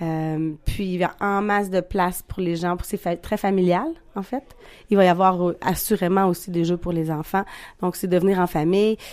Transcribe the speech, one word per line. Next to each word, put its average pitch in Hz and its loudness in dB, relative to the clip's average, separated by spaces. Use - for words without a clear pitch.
Euh, 160 -2
puis - -4
il 180 -4
y 180 0
a 170 -2
en 202 0
masse 202 0
de 185 0
place 180 -2
pour - -8
les 170 0
gens, 175 -2
pour - -8
c'est 202 -6
fa-, 175 -2
très 208 -4
familial, 190 2
en 196 -6
fait. 269 -6
Il 202 4
va 190 8
y - 8
avoir, 180 4
euh, - -4
assurément 190 2
aussi 180 0
des 170 0
jeux 175 0
pour 175 -4
les 160 -2
enfants. 160 -2
Donc, 180 -2
c'est - -6
de 180 4
venir 185 2
en 180 2
famille. 196 2